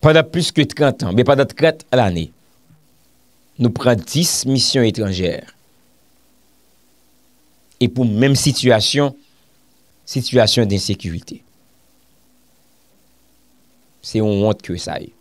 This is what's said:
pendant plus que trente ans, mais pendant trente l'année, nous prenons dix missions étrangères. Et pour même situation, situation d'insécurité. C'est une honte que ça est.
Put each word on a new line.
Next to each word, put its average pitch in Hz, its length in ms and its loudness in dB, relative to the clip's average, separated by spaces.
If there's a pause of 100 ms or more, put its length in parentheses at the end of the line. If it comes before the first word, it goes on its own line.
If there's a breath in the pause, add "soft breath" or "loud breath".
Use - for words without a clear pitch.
pendant 156 220 6
plus 160 300 -4
que 156 100 2
trente 143 400 0
ans, 87 100 -4
mais 117 120 4
pendant 139 200 2
trente 156 480 -2
l'année, 90 400 0 (1300)
nous 120 120 2
prenons 117 300 0
dix - 460 -2
missions 131 360 0
étrangères. 95 720 -2 (2250)
Et 123 80 0
pour 127 180 -2
même 120 300 2
situation, 127 760 2 (920)
situation 120 580 0
d'insécurité. 95 800 -6 (2500)
C'est - 180 -6
une 104 260 0
honte 107 180 0
que - 140 -10
ça - 240 -10
est. - 200 -18